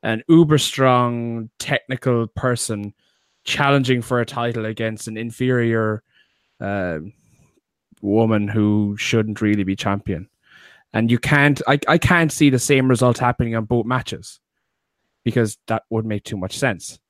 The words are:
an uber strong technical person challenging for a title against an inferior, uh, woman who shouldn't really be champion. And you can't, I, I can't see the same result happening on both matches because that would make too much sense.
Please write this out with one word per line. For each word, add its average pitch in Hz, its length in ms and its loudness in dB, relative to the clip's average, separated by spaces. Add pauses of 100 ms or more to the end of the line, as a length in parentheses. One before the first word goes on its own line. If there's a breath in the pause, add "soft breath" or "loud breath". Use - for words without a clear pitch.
an 113 240 -4
uber 160 300 6
strong 120 920 0 (100)
technical 123 680 -2
person 110 640 -6 (500)
challenging 135 600 0
for 123 160 -2
a 117 60 -2
title 117 400 -6
against 110 420 -6
an 107 100 -10
inferior, 113 880 0 (560)
uh, 92 400 -4 (1040)
woman 107 440 2
who 104 500 0
shouldn't 110 440 -2
really 104 220 2
be 95 120 -2
champion. 98 520 -4 (680 soft breath)
And 113 160 0
you 120 80 4
can't, 143 500 2
I, 139 200 2
I 165 100 4
can't 165 340 2
see 147 200 4
the 127 80 2
same 135 280 2
result 123 300 4
happening 120 380 -2
on 113 100 -4
both 117 220 0
matches - 520 -6 (840)
because 113 340 0 (100)
that 110 220 -4
would 113 160 -2
make 104 200 -6
too 107 120 -8
much 92 220 -8
sense. 110 400 -4 (100)